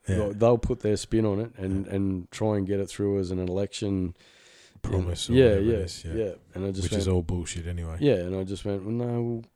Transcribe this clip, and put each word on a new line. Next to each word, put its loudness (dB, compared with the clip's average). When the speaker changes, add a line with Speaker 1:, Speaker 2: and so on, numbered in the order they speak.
Speaker 1:
Yeah. 2
Speaker 2:
They'll, 0
they'll 6
put -2
their 2
spin 2
on 2
it -6
and, -2
Speaker 1:
Yeah. -8
Speaker 2:
and -2
try 0
and 0
get 0
it -4
through 0
as -2
an -2
election -2
Speaker 1:
Promise -2
Speaker 2:
and 4
Speaker 1:
or 8
Speaker 2:
yeah, 10
Speaker 1:
whatever 4
it 2
Speaker 2:
yeah, 0
Speaker 1:
is, -8
yeah. -8
Speaker 2:
yeah. -2
And -6
I -2
just -4
Speaker 1:
Which -2
Speaker 2:
went, 0
Speaker 1:
is 0
all 2
bullshit -4
anyway. -6
Speaker 2:
Yeah, 4
and -2
I -2
just -8
went, -4
Well, -6
no, -2
well, -4